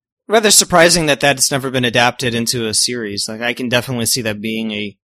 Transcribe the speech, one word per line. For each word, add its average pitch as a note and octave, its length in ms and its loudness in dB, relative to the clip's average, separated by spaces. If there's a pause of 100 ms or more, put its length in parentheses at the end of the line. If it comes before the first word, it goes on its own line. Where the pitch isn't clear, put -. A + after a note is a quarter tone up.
(260)
Rather G#3 240 4
surprising F3 560 4
that C#3 140 0
that's C#3 300 2
never C3+ 200 -4
been B2+ 140 0
adapted A#2+ 500 0
into A#2 320 -2
a G#2+ 80 -4
series. G#2+ 540 -4
Like, A2 140 -10
I A#2+ 120 0
can B2+ 140 -6
definitely A#2+ 380 -2
see - 160 0
that G#2+ 200 -4
being A2+ 300 -4
a, G#2 320 -8